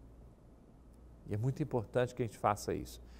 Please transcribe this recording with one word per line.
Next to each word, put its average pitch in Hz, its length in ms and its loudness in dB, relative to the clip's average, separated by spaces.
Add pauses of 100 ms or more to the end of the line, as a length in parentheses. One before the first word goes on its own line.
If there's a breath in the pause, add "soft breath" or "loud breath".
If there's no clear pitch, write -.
(1300)
E 101 60 -2
é 104 40 0
muito 131 240 0
importante 123 540 2
que - 60 -2
a 120 40 2
gente 107 120 -8
faça 104 360 4
isso. - 280 -6 (180 loud breath)